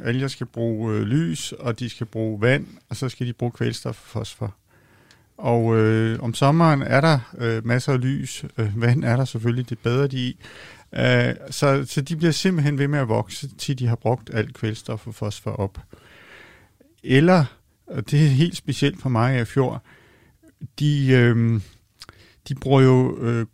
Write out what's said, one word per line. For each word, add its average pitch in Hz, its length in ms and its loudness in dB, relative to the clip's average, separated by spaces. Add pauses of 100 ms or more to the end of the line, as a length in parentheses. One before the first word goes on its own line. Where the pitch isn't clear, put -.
alger 127 240 -2
skal 127 180 -10
bruge, 113 480 -4
øh, 107 80 0
lys, 151 500 -2
og 117 260 -6
de 120 120 -6
skal - 160 -10
bruge 110 340 -6
vand, 127 260 2 (220)
og 113 80 -10
så 135 120 -4
skal - 180 -6
de 120 60 -6
bruge 120 200 -6
kvælstof 117 500 -6
og - 60 -20
fosfor. 107 460 -10 (840)
Og, 117 380 2
øh, 110 460 2
om 113 120 -4
sommeren 147 480 4
er 127 180 2
der, 156 180 4 (200)
øh, 113 280 -2
masser 123 260 0
af 127 80 2
lys. 131 440 -4 (140)
Øh, 110 240 -2
vand 120 220 2
er 120 120 2
der 131 80 2
selvfølgelig, 120 460 -4
det 117 80 -8
bader 127 280 0
de 131 120 -4
i. 123 220 -6 (540)
Øh, 123 400 2 (160)
så, 139 360 0
så - 140 -4
de 151 160 -4
bliver 165 160 2
simpelthen 147 460 0
ved 143 100 0
med 147 100 0
at 131 100 0
vokse, 110 400 -2 (100)
til 139 200 -4
de 123 80 -2
har 117 100 2
brugt 117 360 -2
alt 117 220 -4
kvælstof 110 520 -6
og 113 80 -12
fosfor - 360 -8
op. 101 280 -6 (1200)
Eller, 160 420 4 (420)
og - 240 -8
det 147 140 4
er 156 40 6
helt 143 280 2
specielt - 440 -2
for - 80 -4
Mariager 123 360 0
Fjord, 123 380 -2 (960)
de, 147 340 2
øhm, 117 500 4 (840)
de 143 60 -4
bruger 135 260 4
jo, 127 380 4
øh, 117 360 -2